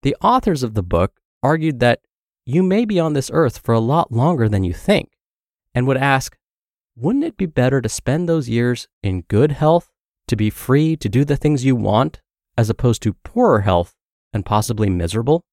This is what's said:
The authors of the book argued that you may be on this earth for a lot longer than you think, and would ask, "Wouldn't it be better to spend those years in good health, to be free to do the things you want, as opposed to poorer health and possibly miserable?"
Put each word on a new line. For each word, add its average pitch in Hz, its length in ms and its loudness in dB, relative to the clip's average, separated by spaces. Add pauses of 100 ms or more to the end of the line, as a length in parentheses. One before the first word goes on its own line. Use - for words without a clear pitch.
The 143 200 -2
authors 214 420 0
of 113 100 -6
the 104 100 -2
book 87 380 -2 (200)
argued 156 380 -2
that 120 220 2 (440)
you 156 180 0
may 190 200 2
be 208 160 0
on 160 140 0
this 139 180 -4
earth 147 280 0
for - 140 -2
a 113 60 4
lot 135 320 0
longer 120 380 2
than 95 160 0
you 87 80 -2
think, - 440 -2 (560)
and 123 140 0
would 135 80 2
ask, 135 420 -2 (580)
"Wouldn't 202 280 -2
it 330 140 -8
be 190 80 -4
better 131 340 0
to 117 100 -4
spend 165 380 -4
those 160 220 -2
years 120 380 -2 (140)
in 95 200 -2
good 139 320 2
health, 160 380 0 (360)
to - 80 0
be 107 140 0
free 156 480 0
to - 120 -6
do 123 140 2
the 143 140 -2
things 147 260 0
you 131 120 2
want, 107 460 0 (360)
as 110 120 2
opposed 117 340 0
to 107 100 -2
poorer 190 480 2
health 101 340 0 (380)
and 104 120 -4
possibly 107 440 0
miserable?" 107 640 0